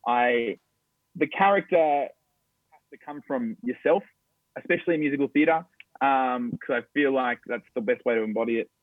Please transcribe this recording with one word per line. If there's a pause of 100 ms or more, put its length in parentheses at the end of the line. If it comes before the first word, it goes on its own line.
I, (580)
the
character (300)
has (100)
to
come
from
yourself, (520)
especially
in
musical
theatre, (340)
um, (120)
'cause
I (140)
feel
like
that's
the
best
way
to
embody
it. (120)